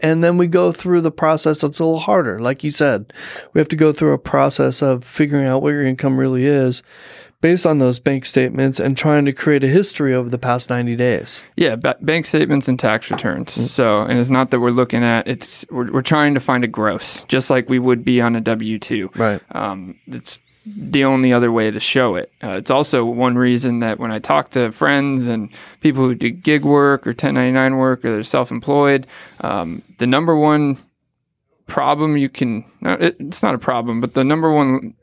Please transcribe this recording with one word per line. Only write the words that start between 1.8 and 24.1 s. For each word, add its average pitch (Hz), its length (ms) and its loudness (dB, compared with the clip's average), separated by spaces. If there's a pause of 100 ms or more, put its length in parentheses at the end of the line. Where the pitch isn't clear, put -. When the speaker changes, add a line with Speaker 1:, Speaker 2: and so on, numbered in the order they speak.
Speaker 1:
little 160 160 0
harder. 151 400 0
Like 131 240 -4
you 147 80 -4
said, 117 400 0 (400)
we 160 80 2
have 151 80 2
to 156 80 -4
go 156 160 4
through 147 200 2
a 135 60 0
process 139 640 0
of 131 220 0
figuring 143 420 0
out 131 160 0
what 147 80 0
your 147 160 0
income 131 320 0
really 131 280 0
is 135 360 2 (600)
based 175 220 2
on 156 140 4
those 123 200 2
bank 135 280 -2
statements 131 520 0
and 135 200 0
trying 147 260 4
to 139 80 0
create 143 320 2
a - 20 2
history 147 460 2
over 127 160 0
the 123 100 -4
past 123 320 -2
ninety 120 240 -2
days. 120 480 -2 (140)
Speaker 2:
Yeah, 139 180 2
ba-, 127 260 -2
bank 156 260 -2
statements 147 420 0
and 127 100 0
tax 110 320 -2
returns. - 460 -6
Speaker 1:
Mm. 117 100 -2
Speaker 2:
So, 110 360 2
and 120 160 0
it's 120 120 0
not 131 200 2
that 123 100 2
we're 123 100 2
looking 120 320 0
at, 117 240 0
it's, - 440 -8
we're, 123 200 -6
we're 135 120 -2
trying 147 320 2
to 131 60 0
find 127 240 0
a 117 40 -2
gross, - 560 -4
just 131 240 -2
like 127 200 2
we 127 100 2
would 123 260 0
be 123 160 2
on 117 160 2
a 113 60 -2
W 110 360 -2
two. 104 380 -6
Speaker 1:
Right. 107 240 0 (120)
Speaker 2:
Um, 95 540 -8
it's - 320 -14 (280)
the 139 380 -2
only 131 280 4
other 120 180 4
way 110 200 0
to 107 100 -6
show 117 360 0
it. - 140 -8 (120)
Uh, 110 80 -8
it's 92 200 -6
also 135 360 2
one 120 300 0
reason 123 440 2
that 110 180 -4
when 113 140 -6